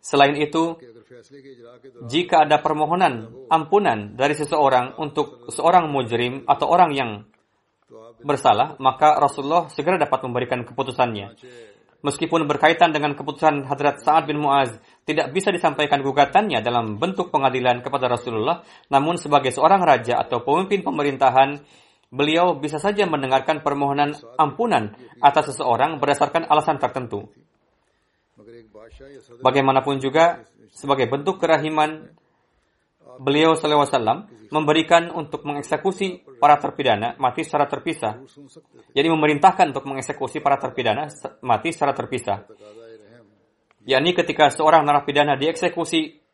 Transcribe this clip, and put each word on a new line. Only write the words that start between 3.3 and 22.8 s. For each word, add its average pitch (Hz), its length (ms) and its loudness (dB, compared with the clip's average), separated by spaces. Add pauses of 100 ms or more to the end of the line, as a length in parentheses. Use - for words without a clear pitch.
ampunan 147 720 0
dari 139 160 2
seseorang 139 640 0
untuk 151 560 -6
seorang 170 400 4
mujrim 123 560 -2
atau 143 160 0
orang 170 320 4
yang 123 140 -4 (1120)
bersalah, 135 560 2
maka 151 400 2
Rasulullah 143 480 -2
segera 165 320 -2
dapat 135 240 -4
memberikan 123 400 -4
keputusannya. 117 720 -4 (640)
Meskipun 151 480 -2
berkaitan 160 400 4
dengan 151 240 -2
keputusan 143 560 -2
Hadrat 143 320 -2
Sa'ad 151 240 2
bin 147 160 -4
Mu'az, 139 320 0 (320)
tidak 156 240 -2
bisa 190 240 -2
disampaikan 147 480 0
gugatannya 139 640 2
dalam 113 320 -2
bentuk 175 320 -4
pengadilan 127 560 0
kepada 131 240 -4
Rasulullah, 120 560 -4 (240)
namun 151 320 0
sebagai 143 320 0
seorang 175 320 2
raja 120 320 2
atau - 240 -4
pemimpin 190 400 0
pemerintahan, 139 800 0 (460)
beliau 156 480 2
bisa 147 240 -6